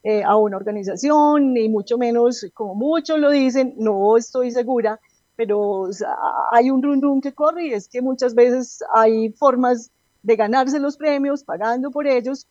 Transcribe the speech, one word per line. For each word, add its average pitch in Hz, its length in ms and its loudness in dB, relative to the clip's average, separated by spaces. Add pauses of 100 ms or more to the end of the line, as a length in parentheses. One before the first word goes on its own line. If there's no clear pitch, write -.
eh, 214 220 -2
a 202 140 2
una 208 200 0
organización, 269 960 0
ni 220 160 0
mucho 220 300 -2
menos, 233 560 0
como 208 180 -8
muchos 311 460 -2
lo 294 100 4
dicen, 262 480 2
no 214 400 2
estoy 247 320 -2
segura, 233 500 -2 (360)
pero, 208 240 -2
o 196 340 -2
sea, 190 220 -6 (360)
hay 247 200 4
un 262 100 2
run 285 180 0
run 277 220 0
que 277 120 -8
corre 330 340 -2
y 262 60 -6
es 202 140 -8
que 247 140 -8
muchas 254 320 -2
veces 247 460 2 (120)
hay 220 420 4
formas 247 580 0 (320)
de 220 120 2
ganarse 254 440 0
los 285 180 -4
premios 285 460 -2
pagando 233 480 -4
por 294 160 -4
ellos 262 420 -2